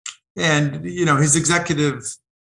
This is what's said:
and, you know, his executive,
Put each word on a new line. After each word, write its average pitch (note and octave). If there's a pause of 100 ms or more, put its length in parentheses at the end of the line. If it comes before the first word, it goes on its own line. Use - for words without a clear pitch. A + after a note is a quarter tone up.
(360)
and, D3+
you F3
know, D3
his D3+
executive, D#3 (420)